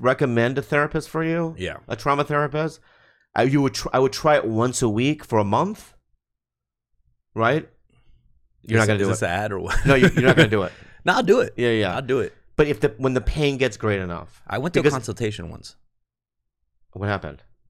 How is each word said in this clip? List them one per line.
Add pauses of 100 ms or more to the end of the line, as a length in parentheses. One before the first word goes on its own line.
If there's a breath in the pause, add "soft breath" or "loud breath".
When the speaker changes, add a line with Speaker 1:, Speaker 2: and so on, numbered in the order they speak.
Speaker 1:
recommend
a
therapist
for
you.
Speaker 2:
Yeah. (120)
Speaker 1:
A
trauma
therapist. (560 soft breath)
I,
you
would
tr-,
I
would
try
it
once
a
week
for
a
month. (1400)
Right? (920)
You're
Speaker 2:
Is,
Speaker 1:
not
gonna
Speaker 2:
is
Speaker 1:
do
Speaker 2:
this
Speaker 1:
it.
Speaker 2:
an
ad
or
what?
Speaker 1:
No,
you,
you're
not
gonna
do
Speaker 2:
<laughs>
Speaker 1:
it. (320 loud breath)
Speaker 2:
No,
I'll
do
it.
Speaker 1:
Yeah,
yeah.
Speaker 2:
I'll
do
it. (220)
Speaker 1:
But
if
the, (100)
when
the
pain
gets
great
enough.
Speaker 2:
I
went
to
Speaker 1:
Because
Speaker 2:
a
consultation
once. (1160)
Speaker 1:
What
happened? (280)